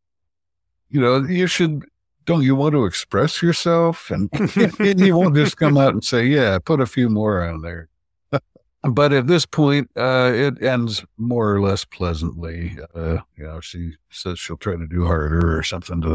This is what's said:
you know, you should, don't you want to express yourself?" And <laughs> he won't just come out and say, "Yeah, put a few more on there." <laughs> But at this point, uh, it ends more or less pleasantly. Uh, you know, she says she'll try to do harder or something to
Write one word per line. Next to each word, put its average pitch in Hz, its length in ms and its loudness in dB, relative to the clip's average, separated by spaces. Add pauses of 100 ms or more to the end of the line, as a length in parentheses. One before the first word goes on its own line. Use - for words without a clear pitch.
(920)
you 147 100 0
know, 127 240 4
you 180 220 0
should, 156 380 -2 (420)
don't 160 160 2
you 135 120 4
want 147 200 2
to 135 100 2
express - 580 -2
yourself?" 170 680 0
And 98 180 -2 (500)
<laughs> - 0 - (220)
he 190 120 6
won't 170 220 4
just 147 220 2
come 147 220 2
out 135 140 4
and 107 120 -4
say, 120 220 0
"Yeah, 127 320 2
put 143 220 0
a 127 60 0
few 123 220 0
more 107 380 0
on 82 160 -8
there." 85 260 -12 (440)
<laughs> 143 80 -2 (440)
But 143 280 2
at 131 160 2
this 170 180 2
point, 143 500 0
uh, 127 380 2
it 131 260 -2
ends 120 440 -2 (120)
more 113 380 0
or 101 60 2
less 98 240 0
pleasantly. 82 920 -6 (160)
Uh, 82 260 -4 (180)
you 76 80 -16
know, 80 160 -14
she 85 320 -12 (180)
says 90 300 -10
she'll - 160 -12
try 95 180 -6
to 82 140 -8
do 87 180 -2
harder 82 500 0
or 80 60 -4
something 85 400 -6
to 82 120 -2